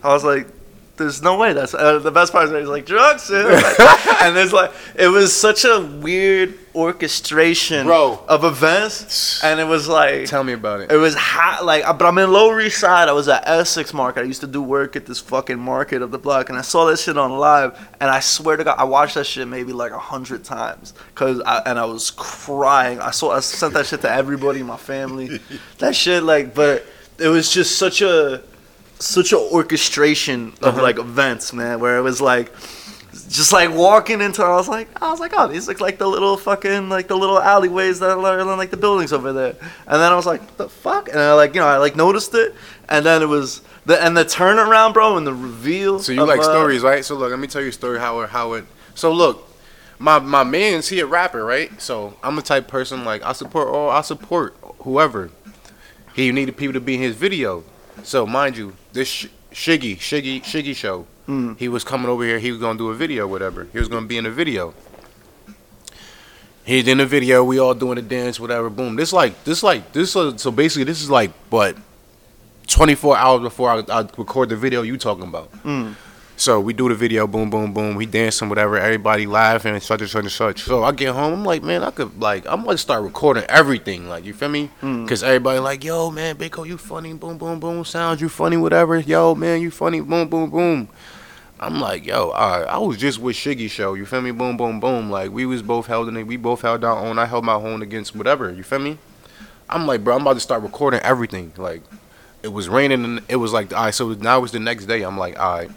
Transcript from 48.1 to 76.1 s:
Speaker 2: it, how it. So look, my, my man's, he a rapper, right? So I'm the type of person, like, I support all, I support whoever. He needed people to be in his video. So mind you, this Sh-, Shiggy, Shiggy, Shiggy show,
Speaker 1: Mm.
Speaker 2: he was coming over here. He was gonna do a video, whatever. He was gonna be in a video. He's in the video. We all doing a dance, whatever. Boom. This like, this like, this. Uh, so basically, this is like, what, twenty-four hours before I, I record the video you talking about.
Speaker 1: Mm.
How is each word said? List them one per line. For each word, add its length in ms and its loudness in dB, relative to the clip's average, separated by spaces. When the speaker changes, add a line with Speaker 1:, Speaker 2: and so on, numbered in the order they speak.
Speaker 2:
it, 100 -8
how 220 -4
it. 120 -8
So 160 0
look, 360 2
my, 200 4
my 240 2
man's, 440 0
he 120 -4
a 60 0
rapper, 400 -2
right? 240 -2
So 420 -8
I'm 120 -4
the 60 -6
type 240 0
of 40 -20
person, 360 -6
like, 180 -6
I 100 -6
support 340 -4
all, 240 -2
I 100 2
support 540 -6
whoever. 500 0
He 160 0
needed 260 -4
people 160 -8
to 80 -6
be 140 -4
in 60 -6
his 140 -4
video. 480 -4
So 220 0
mind 320 -2
you, 160 -12
this 160 -4
Sh-, 200 -10
Shiggy, 460 -2
Shiggy, 440 -6
Shiggy 320 -8
show, 300 -8
Speaker 1:
Mm. 320 -6
Speaker 2:
he 120 -6
was 160 -6
coming 240 -6
over 160 -2
here. 120 -2
He 140 -6
was 80 -10
gonna 180 -4
do 120 -6
a 40 -6
video, 320 -4
whatever. 460 -8
He 80 -8
was 80 -2
gonna 180 -6
be 120 -6
in 80 -6
a 40 -4
video. 440 -4
He's 220 2
in 120 4
the 60 4
video. 380 4
We 160 2
all 140 4
doing 240 -4
a 40 -8
dance, 380 -6
whatever. 300 -4
Boom. 260 -6
This 160 -2
like, 320 2
this 200 -4
like, 280 0
this. 240 -2
Uh, 220 0
so 120 -4
basically, 360 0
this 160 -6
is 80 -10
like, 220 2
what, 260 0
twenty-four 500 4
hours 240 4
before 300 -2
I, 180 0
I 120 0
record 320 -2
the 60 -2
video 260 -2
you 160 -6
talking 280 -6
about. 260 -12
Speaker 1:
Mm. 320 -6